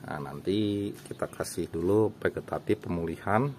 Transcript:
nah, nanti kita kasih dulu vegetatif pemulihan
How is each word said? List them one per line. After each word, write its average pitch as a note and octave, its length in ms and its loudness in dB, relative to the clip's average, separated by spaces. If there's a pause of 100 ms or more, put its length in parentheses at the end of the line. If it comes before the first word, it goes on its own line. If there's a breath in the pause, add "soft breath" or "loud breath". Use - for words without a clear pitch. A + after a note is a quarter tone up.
nah, D2+ 160 -6
nanti G2 720 0 (160)
kita - 240 -4
kasih - 400 -4
dulu G2+ 480 4
vegetatif - 640 0
pemulihan F#2 640 0 (120)